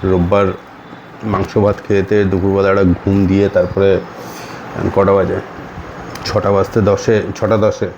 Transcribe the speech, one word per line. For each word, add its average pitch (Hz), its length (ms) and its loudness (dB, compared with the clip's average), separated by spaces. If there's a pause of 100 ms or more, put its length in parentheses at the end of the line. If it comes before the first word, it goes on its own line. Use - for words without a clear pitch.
রোববার 95 420 4 (760)
মাংস 107 340 -2
ভাত 101 180 2 (120)
খেয়েতে 101 360 2
দুপুরবেলা 98 440 2
একটা 98 160 2
ঘুম 98 420 2
দিয়ে 98 220 2
তারপরে 95 520 2 (760)
এখন - 180 -2
কটা 98 180 4
বাজে? 92 280 0 (840)
ছটা 101 280 -2
বাজতে 98 280 0
দশে, 101 420 2 (140)
ছটা 110 200 0
দশে 101 420 0